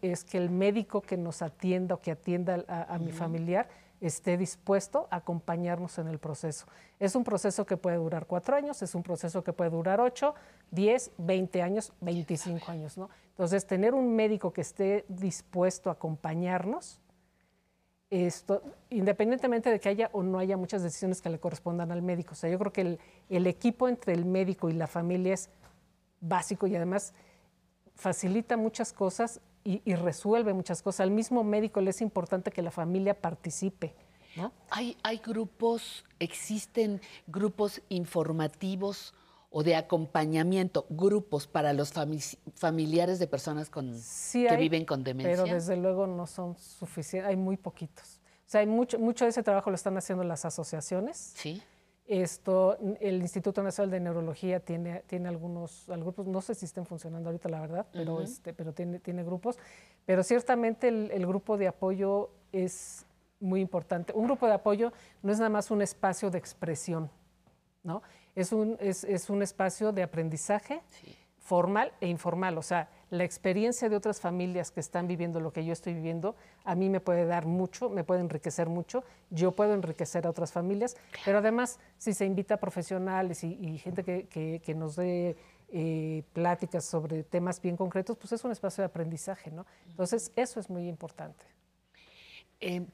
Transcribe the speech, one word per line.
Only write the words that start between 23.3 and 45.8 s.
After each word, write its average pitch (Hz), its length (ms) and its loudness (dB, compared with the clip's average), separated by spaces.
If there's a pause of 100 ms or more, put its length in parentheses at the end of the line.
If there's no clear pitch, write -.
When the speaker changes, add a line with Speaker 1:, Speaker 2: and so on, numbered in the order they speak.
Speaker 1:
el 180 180 4
equipo 233 400 2
entre 240 260 0
el 170 120 2
médico 185 440 2
y 160 40 0
la 160 120 0
familia 180 480 0
es 185 160 -6 (720)
básico 180 460 0
y 196 80 2
además 180 380 -2 (800)
facilita 190 600 0
muchas 220 380 -2
cosas 202 480 -2 (220)
y, 196 200 -2
y 190 120 2
resuelve 202 580 2
muchas 180 300 -4
cosas. 190 180 -2
Al 190 100 4
mismo 226 320 2
médico 214 380 2
le 190 80 4
es 185 120 -2
importante 185 500 -2
que - 100 -4
la 170 100 -2
familia 190 480 0
participe, 165 760 -4 (400)
¿no? 190 160 -6 (180)
Speaker 2:
¿Hay, 240 320 -4
hay 226 160 -2
grupos, 226 880 -2 (140)
existen 208 800 -2 (240)
grupos 202 640 0
informativos 180 1300 -2 (400)
o 156 60 2
de 165 140 6
acompañamiento, 160 1120 2
grupos 185 560 2
para 147 280 2
los 143 200 0
fami-, 151 460 -4 (160)
familiares 165 640 2
de 175 80 2
personas 151 420 -4
con, 131 300 -6
Speaker 1:
Sí - 480 -4
Speaker 2:
que - 20 6
Speaker 1:
hay, - 80 6
Speaker 2:
viven 160 260 4
con 143 200 -2
demencia? 135 400 2
Speaker 1:
pero 175 100 2
desde 175 240 0
luego 185 300 2